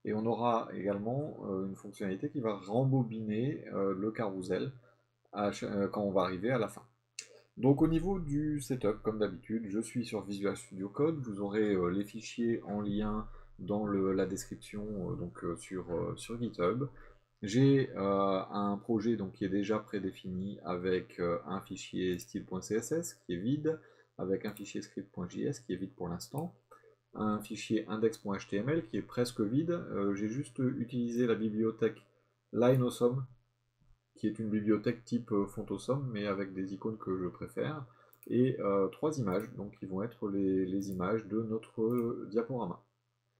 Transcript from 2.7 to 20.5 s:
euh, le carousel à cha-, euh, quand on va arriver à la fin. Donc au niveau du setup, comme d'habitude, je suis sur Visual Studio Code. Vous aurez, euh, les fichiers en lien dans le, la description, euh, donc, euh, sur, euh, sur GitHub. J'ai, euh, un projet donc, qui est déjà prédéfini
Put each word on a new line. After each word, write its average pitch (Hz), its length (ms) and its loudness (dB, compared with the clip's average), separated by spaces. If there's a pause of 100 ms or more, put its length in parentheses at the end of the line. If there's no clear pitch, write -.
euh, 98 200 2
le 101 180 0
carousel 98 600 -2 (640)
à 101 180 2
cha-, 104 160 -4
euh, 101 220 2
quand 104 140 0
on 101 80 2
va 95 100 6
arriver 92 300 0
à 131 60 4
la 104 120 0
fin. - 140 -16 (720)
Donc 143 240 6
au 160 80 6
niveau 175 300 2
du 151 420 0
setup, 120 420 0
comme 110 160 0
d'habitude, 104 480 -2
je 101 140 0
suis 117 240 -2
sur 107 180 -2
Visual 98 320 -2
Studio 95 320 -8
Code. 151 300 0
Vous 110 240 -6
aurez, 104 320 2
euh, 90 160 4
les 98 160 0
fichiers 117 580 -2
en 101 160 -2
lien 107 480 -2 (300)
dans 104 280 0
le, 95 280 2
la 95 120 2
description, 98 600 -6 (260)
euh, 87 40 -4
donc, 87 280 -8
euh, 87 140 -2
sur, 87 340 -8
euh, 85 240 -2
sur 117 240 -8
GitHub. 110 460 2 (560)
J'ai, 131 560 6
euh, 98 520 4
un 101 280 0
projet 113 400 2
donc, 95 160 -6
qui - 100 -6
est 98 60 2
déjà 101 280 2
prédéfini 95 840 -6